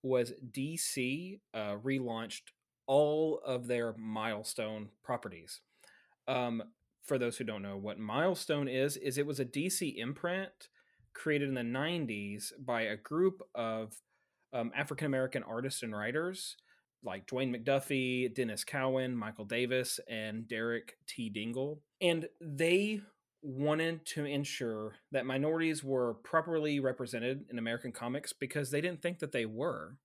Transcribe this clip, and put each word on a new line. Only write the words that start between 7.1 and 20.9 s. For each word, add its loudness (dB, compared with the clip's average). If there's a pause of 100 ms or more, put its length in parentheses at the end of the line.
those 0
who -4
don't -4
know -6
what -6
Milestone 2
is, 2
is -2
it 2
was -4
a 0
D -2
C 0 (100)
imprint -4 (440)
created 2
in 0
the 0
nineties -2
by 0
a 0
group 2 (120)
of, -4 (500)
um, 0
African-American 0
artists -4
and -4
writers -2 (460)
like -6
Dwayne 0
McDuffie, 2
Dennis 0
Cowan, 2
Michael -4
Davis, 2 (100)
and -4
Derek -2 (100)